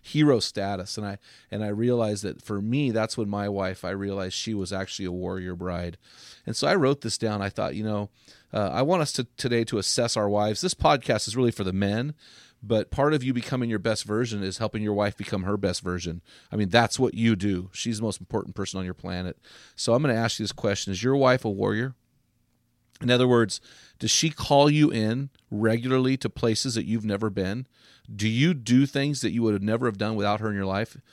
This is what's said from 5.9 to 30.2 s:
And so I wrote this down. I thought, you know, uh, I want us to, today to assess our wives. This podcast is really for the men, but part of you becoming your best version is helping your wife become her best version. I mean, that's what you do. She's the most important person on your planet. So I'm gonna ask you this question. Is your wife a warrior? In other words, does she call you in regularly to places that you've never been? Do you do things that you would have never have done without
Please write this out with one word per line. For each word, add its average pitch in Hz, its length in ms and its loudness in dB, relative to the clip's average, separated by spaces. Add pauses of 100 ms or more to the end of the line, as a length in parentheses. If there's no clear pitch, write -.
And 110 80 -6
so - 140 0
I 180 80 4
wrote 139 240 4
this 113 180 -4
down. 107 240 -2
I 101 60 -2
thought, 92 260 -4
you 101 80 -6
know, 104 280 -2 (420)
uh, 101 200 0
I 107 100 0
want 165 200 2
us 147 120 -2
to, 127 100 -2 (120)
today 120 280 0
to 113 140 -2
assess 117 380 0
our 104 120 2
wives. 104 320 0
This 180 140 -2
podcast 143 520 2
is 107 100 -8
really 123 140 4
for 110 140 -4
the 92 80 0
men, 104 420 0 (480)
but 110 300 0
part 143 200 2
of 139 120 0
you 131 100 0
becoming 123 340 -2
your 107 120 0
best 110 240 -2
version 107 400 -2
is 92 140 -6
helping 107 260 -4
your 104 100 0
wife 104 220 0
become 98 260 -4
her 101 140 0
best 98 240 -2
version. 87 420 -6 (300)
I - 40 -4
mean, 104 120 0
that's 113 280 4
what 127 180 0
you 113 200 4
do. 95 380 -2
She's 113 260 -4
the 110 60 -4
most 104 160 -4
important - 340 -6
person 95 240 -6
on 95 60 -4
your 90 100 -6
planet. 90 420 -8 (380)
So - 200 0
I'm 135 80 4
gonna 135 120 2
ask 113 240 0
you 110 60 -4
this 101 80 -4
question. 101 400 -2
Is 92 100 -4
your 131 140 2
wife 131 280 4
a 110 60 -2
warrior? 104 460 -2 (1040)
In 123 100 0
other 123 160 6
words, 117 340 4 (380)
does 113 140 -2
she 160 180 2
call 147 400 4
you 151 180 6
in 113 400 0 (220)
regularly 127 680 2
to 113 120 -4
places 113 460 -2
that 107 100 -2
you've 110 180 -2
never 107 240 -2
been? 98 380 -4 (480)
Do 107 140 -2
you 131 260 4
do 123 320 4
things 139 340 -2
that 98 120 0
you 117 100 0
would 110 100 4
have 98 100 0
never 113 240 0
have 104 120 -2
done 107 160 -2
without 104 240 0